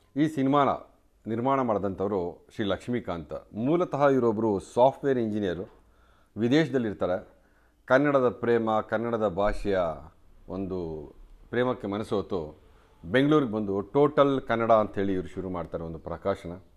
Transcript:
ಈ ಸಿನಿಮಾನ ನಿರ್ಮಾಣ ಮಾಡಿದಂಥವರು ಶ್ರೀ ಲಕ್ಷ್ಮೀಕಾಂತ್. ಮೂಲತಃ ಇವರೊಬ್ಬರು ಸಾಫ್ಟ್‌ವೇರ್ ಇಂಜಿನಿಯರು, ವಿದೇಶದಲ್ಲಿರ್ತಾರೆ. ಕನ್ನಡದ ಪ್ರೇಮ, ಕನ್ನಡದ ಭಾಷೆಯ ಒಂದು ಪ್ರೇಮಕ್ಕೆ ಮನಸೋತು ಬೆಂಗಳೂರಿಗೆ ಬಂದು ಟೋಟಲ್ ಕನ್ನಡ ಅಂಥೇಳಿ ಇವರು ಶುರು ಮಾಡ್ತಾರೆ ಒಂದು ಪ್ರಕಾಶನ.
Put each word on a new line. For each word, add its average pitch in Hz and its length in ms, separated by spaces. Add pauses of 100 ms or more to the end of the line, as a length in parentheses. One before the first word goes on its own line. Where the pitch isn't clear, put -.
(160)
ಈ 151 120
ಸಿನಿಮಾನ 139 400 (580)
ನಿರ್ಮಾಣ 120 340
ಮಾಡಿದಂಥವರು 95 960
ಶ್ರೀ 110 120
ಲಕ್ಷ್ಮೀಕಾಂತ್. 90 880
ಮೂಲತಃ 143 540
ಇವರೊಬ್ಬರು 113 520
ಸಾಫ್ಟ್‌ವೇರ್ 131 580
ಇಂಜಿನಿಯರು, 104 520 (680)
ವಿದೇಶದಲ್ಲಿರ್ತಾರೆ. 117 920 (560)
ಕನ್ನಡದ 139 440
ಪ್ರೇಮ, 113 520
ಕನ್ನಡದ 110 480
ಭಾಷೆಯ 101 500 (680)
ಒಂದು 87 680 (360)
ಪ್ರೇಮಕ್ಕೆ 123 360
ಮನಸೋತು 98 720 (460)
ಬೆಂಗಳೂರಿಗೆ 135 480
ಬಂದು 101 280
ಟೋಟಲ್ 143 600
ಕನ್ನಡ 117 320
ಅಂಥೇಳಿ 101 420
ಇವರು 90 140
ಶುರು 92 220
ಮಾಡ್ತಾರೆ 85 340
ಒಂದು 82 140
ಪ್ರಕಾಶನ. 87 640 (140)